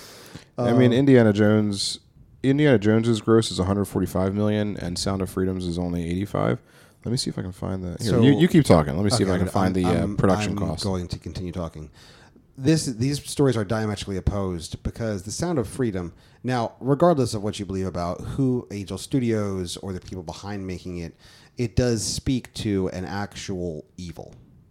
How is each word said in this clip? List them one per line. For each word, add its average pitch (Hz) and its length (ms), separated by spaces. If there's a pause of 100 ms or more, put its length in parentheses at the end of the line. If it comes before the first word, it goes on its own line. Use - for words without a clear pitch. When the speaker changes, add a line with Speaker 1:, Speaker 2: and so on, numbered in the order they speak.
(560)
Speaker 1:
I 120 160
mean, 123 200
Speaker 2:
Um, 120 60
Speaker 1:
Indiana 123 340
Jones, 104 640 (440)
Indiana 139 360
Jones's 110 420
gross 113 300
is 90 80
a 92 60
hundred 98 220
forty-five 95 480
million, 104 440
and 87 200
Sound 98 220
of 92 100
Freedom's 92 360
is 85 120
only 87 300
eighty-five. 101 500 (460)
Let 107 60
me 123 60
see - 140
if - 80
I 104 40
can 92 100
find 92 320
that. 87 160
Here, 110 120
Speaker 2:
So 117 100
Speaker 1:
you, 139 160
you 170 100
keep 156 160
talking. 73 320
Let 95 80
me 104 60
see 110 140
if 95 40
Speaker 2:
Okay, 92 60
Speaker 1:
I 90 40
can 92 100
Speaker 2:
I'm, - 40
Speaker 1:
find 92 220
the, 92 100
uh, 85 200
Speaker 2:
I'm, 101 120
Speaker 1:
production 98 360
Speaker 2:
I'm 101 60
Speaker 1:
cost. 80 260
Speaker 2:
going 92 240
to - 100
continue 90 320
talking. 80 400 (640)
This, 151 280
these 135 440
stories 135 280
are 110 80
diametrically 104 540
opposed 92 640
because 107 400
The 104 80
Sound 170 260
of 107 80
Freedom. 92 460 (320)
Now, 120 340
regardless 139 560
of 101 80
what 104 160
you 101 80
believe 95 200
about 87 340
who 127 500
Angel 101 280
Studios 104 800
or 95 140
the 90 80
people 92 220
behind 98 420
making 90 340
it, 82 180 (400)
it 120 180
does 120 300
speak - 500
to 98 360
an 92 140
actual 90 800 (120)
evil 87 360 (380)